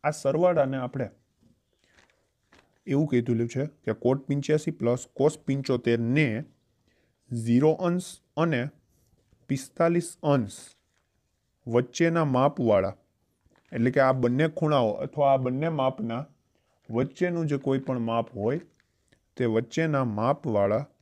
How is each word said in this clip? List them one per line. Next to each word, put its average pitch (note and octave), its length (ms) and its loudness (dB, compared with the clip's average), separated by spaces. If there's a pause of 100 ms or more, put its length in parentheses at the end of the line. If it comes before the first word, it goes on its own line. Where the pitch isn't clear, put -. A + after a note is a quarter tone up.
આ D3+ 160 0
સરવાળાને C#3+ 580 2
આપણે B2+ 300 -4 (1800)
એવું C#3+ 220 0
કીધું A#2+ 400 0
છે C3 180 -4 (180)
કે A2 200 -4
કોટ C3+ 240 2
પંચ્યાસી D3+ 500 -2
પ્લસ A#2+ 300 -2 (100)
કોસ D3 160 4 (120)
પંચોતેર B2+ 520 0
ને B2+ 300 2 (1000)
ઝીરો A#2+ 420 2 (160)
અંશ F3+ 200 -4 (280)
અને D3+ 260 0 (880)
પિસ્તાલીસ E3+ 600 -2 (120)
અંશ C3+ 380 0 (1040)
વચ્ચેના D#3+ 580 0
માપવાળા, A#2+ 720 2 (760)
એટલે B2 180 2
કે C#3 100 2
આ C3 120 4
બંને B2+ 360 0
ખૂણાઓ D3 400 0 (160)
અથવા C#3 280 0
આ C3 120 2
બંને C3 240 -2 (120)
માપના A#2+ 420 -4 (680)
વચ્ચેનું E3 640 -2
જે C#3+ 80 -2
કોઈ C3+ 280 -2
પણ A#2+ 220 -4
માપ A#2 260 -2
હોય A#2+ 260 -2 (760)
તે B2 100 0
વચ્ચેના C3+ 580 -2 (140)
માપવાળા A2+ 680 0 (180)